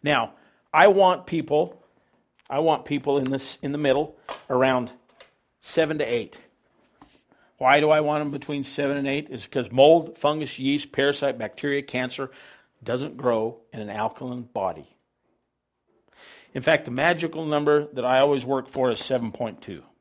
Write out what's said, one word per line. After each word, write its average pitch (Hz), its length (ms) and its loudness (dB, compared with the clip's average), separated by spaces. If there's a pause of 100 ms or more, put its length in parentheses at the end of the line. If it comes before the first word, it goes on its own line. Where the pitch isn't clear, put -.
Now, 139 320 0 (360)
I 170 180 8
want 185 360 4
people, 160 580 -2 (680)
I 135 80 -4
want 156 260 0
people 143 320 -2
in 139 80 0
this, 135 380 -6
in 143 100 -6
the 147 60 -6
middle 147 400 0 (320)
around 127 400 2 (720)
seven 156 360 0
to 147 60 0
eight. 113 340 -4 (1160)
Why 139 240 4
do 151 80 2
I 151 120 4
want 151 220 -2
them 147 80 -6
between 143 340 -8
seven 139 340 -4
and 139 100 -4
eight? 143 220 -4
It's 117 160 -12
'cause 120 260 -6
mold, 160 460 6
fungus, 151 400 -4
yeast, 139 340 -2
parasite, 143 460 0
bacteria, 139 420 -4
cancer 127 500 -8 (540)
doesn't 127 320 -6
grow 117 440 -2 (120)
in - 80 -14
an 104 80 -10
alkaline 117 540 -6
body. 95 460 -6 (1600)
In 135 100 -8
fact, 147 220 2
the 127 60 -12
magical 160 560 -2
number 147 460 2
that 123 120 -6
I 127 140 4
always 139 260 4
work 131 240 -4
for 127 220 0
is 110 80 -4
seven 117 340 -4
point 110 300 -10
two. 87 220 -14 (160)